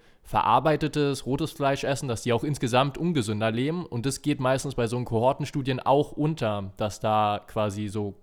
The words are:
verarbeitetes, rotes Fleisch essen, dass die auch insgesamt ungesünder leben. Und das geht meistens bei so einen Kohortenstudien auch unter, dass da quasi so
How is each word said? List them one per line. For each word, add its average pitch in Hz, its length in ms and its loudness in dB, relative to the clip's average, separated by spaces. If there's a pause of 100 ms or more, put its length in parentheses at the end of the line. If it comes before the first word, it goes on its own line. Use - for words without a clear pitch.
(280)
verarbeitetes, 139 1000 2
rotes 143 240 -2
Fleisch 139 320 0
essen, 135 240 -2
dass 113 160 -4
die 120 100 2
auch 117 100 0
insgesamt 131 540 2
ungesünder 113 540 0
leben. 147 340 -2
Und 120 220 -4
das - 160 -4
geht 147 160 0
meistens 131 340 0
bei 120 140 0
so 110 80 -2
einen 123 100 -2
Kohortenstudien 127 720 0
auch 147 340 2
unter, 110 640 -2
dass 104 220 -4
da 107 480 2
quasi 107 420 -2
so 101 340 -4